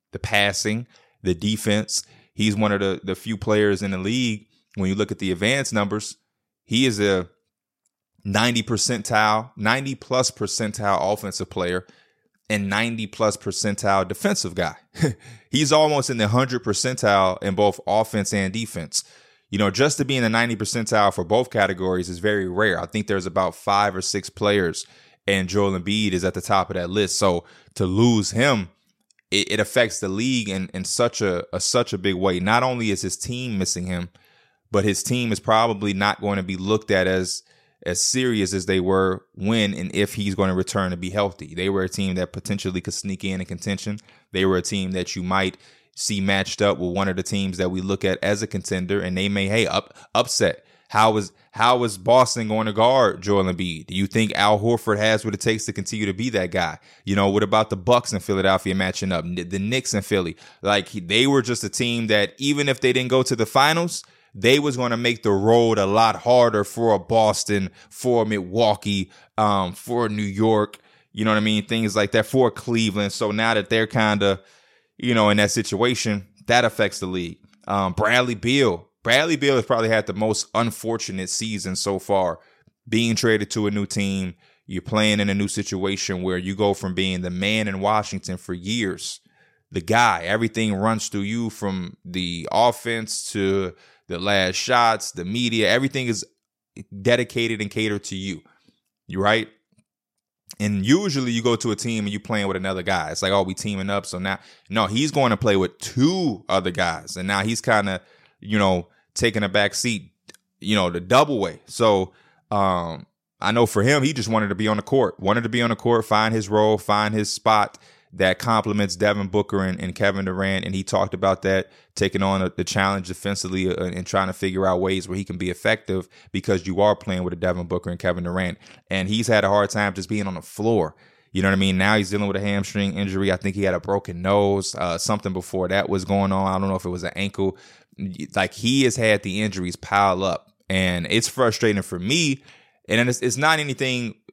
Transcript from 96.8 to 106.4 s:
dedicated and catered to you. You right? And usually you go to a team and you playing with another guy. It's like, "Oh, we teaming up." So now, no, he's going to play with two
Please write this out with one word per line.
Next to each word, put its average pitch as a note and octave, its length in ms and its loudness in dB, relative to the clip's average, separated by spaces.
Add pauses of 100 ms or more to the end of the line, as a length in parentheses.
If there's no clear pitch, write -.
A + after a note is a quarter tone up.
dedicated A#2 600 0
and G2+ 120 -6
catered G#2 320 -2
to - 100 -10
you. F#2+ 280 -8 (640)
You F#2 120 -4
right? G#2+ 280 2 (1120)
And G#2 260 0
usually C#3 460 2
you A#2 100 0
go A#2+ 140 2
to A2+ 160 -2
a G2+ 40 -2
team A2+ 280 -4
and G2+ 80 -4
you G2+ 80 -6
playing G#2 260 -2
with F#2+ 100 -2
another F#2+ 260 -4
guy. E2+ 280 -2
It's E2 120 -6
like, F#2+ 100 2
"Oh, G2 100 4
we F#2 120 -4
teaming G2 360 -6
up." G2+ 160 -4
So F2+ 120 -8
now, F#2+ 200 -4 (300)
no, G#2+ 180 2
he's B2 240 0
going C3 200 2
to G#2+ 60 2
play G#2 200 4
with F#2+ 220 0
two D3 720 0